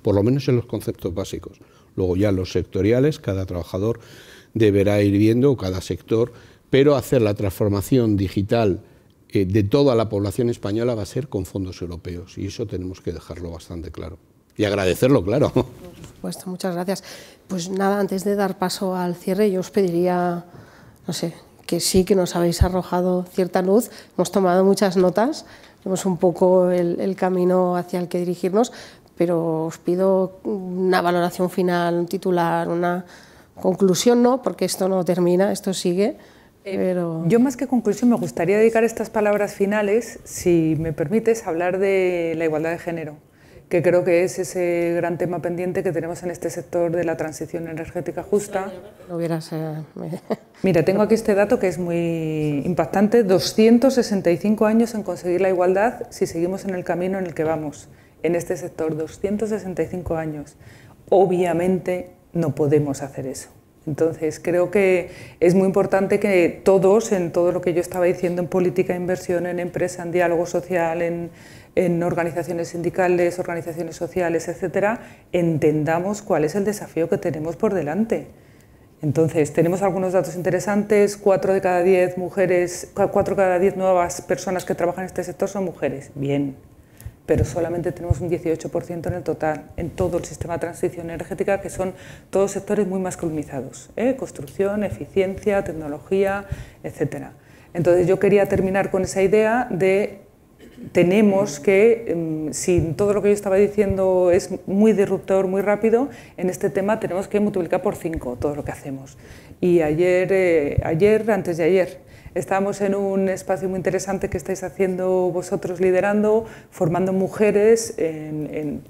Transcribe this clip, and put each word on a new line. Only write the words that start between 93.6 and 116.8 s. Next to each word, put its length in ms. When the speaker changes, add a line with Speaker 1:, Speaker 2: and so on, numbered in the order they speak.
Speaker 3:
¿eh? 180
Construcción, 720
eficiencia, 760
tecnología, 840
etcétera. 500
Entonces 340
yo 100
quería 300
terminar 440
con 100
esa 200
idea 480
de 520
tenemos 680
que, 480
em, 460
si 260
todo 180
lo 80
que 60
yo 60
estaba 240
diciendo 760
es 180
muy 280
disruptor, 540
muy 140
rápido, 460
en 120
este 200
tema 320
tenemos 260
que 140
multiplicar 400
por 160
cinco 420
todo 160
lo 80
que 80
hacemos. 460
Y 220
ayer, 500
eh, 540
ayer, 440
antes 280
de 80
ayer, 420
estábamos 460
en 120
un 360
espacio 380
muy 100
interesante 520
que 80
estáis 240
haciendo 680
vosotros 500
liderando, 640
formando 420